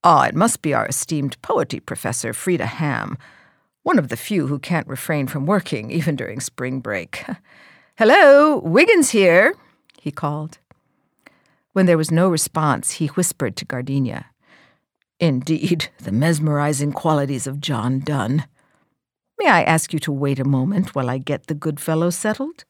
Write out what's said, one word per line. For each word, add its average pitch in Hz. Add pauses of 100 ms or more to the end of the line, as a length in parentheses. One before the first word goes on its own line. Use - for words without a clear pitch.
"Ah, 151
it -
must 214
be 151
our 117
esteemed 143
poetry -
professor, -
Frida - (100)
Ham, 139 (640)
one 311
of 143
the -
few 175
who 143
can't 165
refrain 139
from 139
working, 165
even 156
during 123
spring 127
break. 101 (320)
<laughs> -
'Hello, 285
Wiggins 311
here,' 196 (440)
he 147
called." 151 (1120)
When 190
there 170
was 156
no 175
response, 156
he 151
whispered -
to -
Gardenia, 131 (920)
"Indeed, 160
the -
mesmerizing 147
qualities 139
of 143
John 127
Donne. 139 (960)
May 381
I 175
ask -
you 156
to 151
wait 139
a 135
moment 139
while 127
I 131
get 127
the 160
good 147
fellow 165
settled?" 220